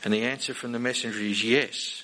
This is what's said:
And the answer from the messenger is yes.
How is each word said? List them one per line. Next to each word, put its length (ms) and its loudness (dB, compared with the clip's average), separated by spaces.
And 100 2
the 100 2
answer 300 -2
from 180 -6
the 80 -2
messenger 400 0
is 240 0
yes. 600 2